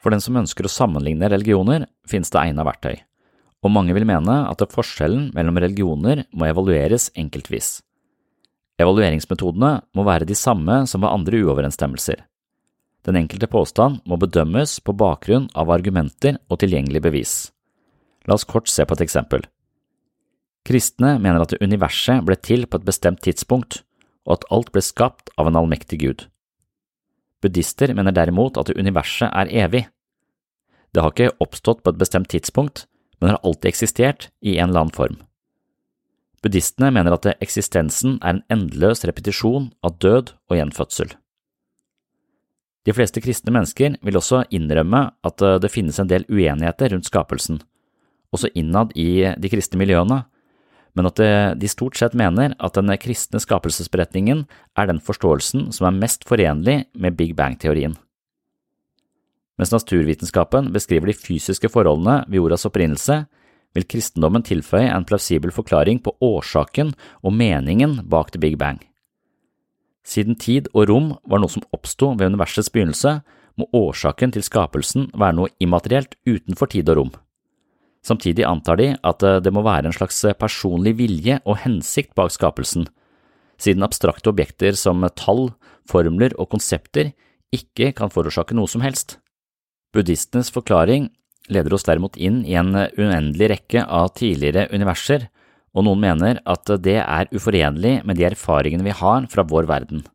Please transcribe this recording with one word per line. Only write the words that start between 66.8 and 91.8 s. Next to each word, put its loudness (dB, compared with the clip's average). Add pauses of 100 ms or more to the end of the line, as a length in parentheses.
og 0
meningen 2
bak 0
The -6
Big 0
Bang. -4 (1300)
Siden -2
tid 0
og 6
rom 2 (120)
var 2
noe 0
som -10 (100)
oppsto -2
ved 2
universets -2
begynnelse, 0 (360)
må -4 (100)
årsaken 0
til -4
skapelsen -2
være 2
noe -2
immaterielt 0
utenfor -2
tid 0
og 4
rom. -2 (920)
Samtidig -2
antar -2
de 4 (100)
at, -2
eh, 4
det 0
må 0
være 0
en -4
slags, -4
eh, 2
personlig -2
vilje -2
og 0
hensikt -4
bak 0
skapelsen, -2 (720)
siden 2
abstrakte -2
objekter 0
som 0
tall, 0 (340)
formler 2
og -6
konsepter -4 (400)
ikke -4
kan -4
forårsake -2
noe 0
som -4
helst. -6 (760)
Buddhistenes -2
forklaring 2 (420)
leder 2
oss -4